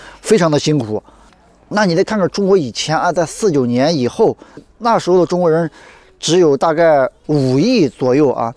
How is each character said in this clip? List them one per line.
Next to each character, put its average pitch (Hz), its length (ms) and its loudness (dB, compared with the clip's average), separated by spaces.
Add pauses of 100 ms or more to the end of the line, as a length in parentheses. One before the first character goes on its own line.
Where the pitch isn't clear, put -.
(220)
非 220 160 2
常 180 120 0
的 196 80 0
辛 151 200 -2
苦。 107 240 -6 (640)
那 208 160 -2
你 175 100 0
再 175 80 2
看 220 160 -4
看 185 120 0
中 202 160 -4
国 196 100 4
以 135 160 -2
前 156 260 -4
啊， 165 140 0
在 160 140 -2
四 202 260 -4
九 135 140 0
年 127 280 0
以 123 140 -2
后， 160 260 0 (440)
那 226 200 0
时 - 120 -4
候 185 100 4
的 165 60 2
中 180 160 -2
国 170 80 2
人 165 200 0 (480)
只 160 200 0
有 156 180 4
大 165 160 0
概 151 340 2 (200)
五 135 320 0
亿 208 280 2
左 127 280 -2
右 143 180 2
啊， 117 240 -6